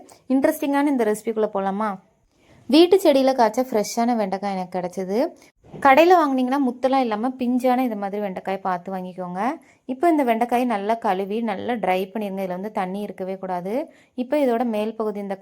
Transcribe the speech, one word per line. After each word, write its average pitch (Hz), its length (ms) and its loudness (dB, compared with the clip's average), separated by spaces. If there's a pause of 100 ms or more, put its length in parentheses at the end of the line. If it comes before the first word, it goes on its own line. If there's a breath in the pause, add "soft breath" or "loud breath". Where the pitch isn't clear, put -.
(360 loud breath)
இன்ட்ரெஸ்டிங்கான 285 600 0
இந்த 233 160 0
ரெசிபிக்குள்ள 214 460 -2
போலாமா? 196 320 -2 (840 soft breath)
வீட்டு 349 300 8
செடியில 269 360 6
காய்ச்ச 226 220 2 (100)
ஃப்ரெஷ்ஷான 233 500 0
வெண்டைக்காய் 196 360 -4
எனக்கு 180 200 -8
கிடைச்சது. 185 400 -4 (680 loud breath)
கடையில 302 360 8
வாங்குனீங்கன்னா 262 480 0
முத்தெல்லாம் 262 380 0
இல்லாம 220 240 -2 (100)
பிஞ்சான 247 480 0
இது 226 160 -4
மாதிரி 196 200 -6
வெண்டைக்காய் 190 420 -6
பார்த்து 180 280 -4
வாங்கிக்கோங்க. 185 480 -8 (520 soft breath)
இப்போ 262 200 -2
இந்த 294 160 2
வெண்டைக்காய் 240 420 0
நல்லா 208 220 -2 (120)
கழுவி 196 320 -2 (120)
நல்லா 202 240 -4 (100)
ட்ரை 185 140 0 (140)
பண்ணிருங்க. 196 340 -6
இதுல 180 120 -6
வந்து 202 200 -8
தண்ணி 190 300 -6
இருக்கவே 190 340 -8
கூடாது. 185 320 -6 (500 loud breath)
இப்போ 254 200 -2
இதோட 240 200 0 (120)
மேல் 214 240 -4
பகுதி 208 260 -4
இந்த 196 160 -6